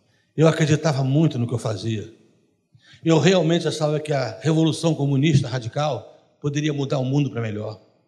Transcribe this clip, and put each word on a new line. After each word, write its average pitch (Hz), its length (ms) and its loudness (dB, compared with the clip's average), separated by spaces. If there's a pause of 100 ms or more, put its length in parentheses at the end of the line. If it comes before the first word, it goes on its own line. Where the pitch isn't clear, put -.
(380)
eu 156 100 6
acreditava 151 560 2
muito 131 340 2
no 120 80 0
que 120 80 -6
eu 117 60 -4
fazia. 110 540 -6 (880)
Eu 160 160 4
realmente 170 480 4
achava 151 320 -2
que 151 140 -6
a 131 260 -4
revolução 160 560 0
comunista 139 540 2
radical 131 920 -8
poderia 147 320 -4
mudar 139 260 -2
o 131 80 -2
mundo 135 240 0
para 120 120 -6
melhor. 107 380 -8 (280)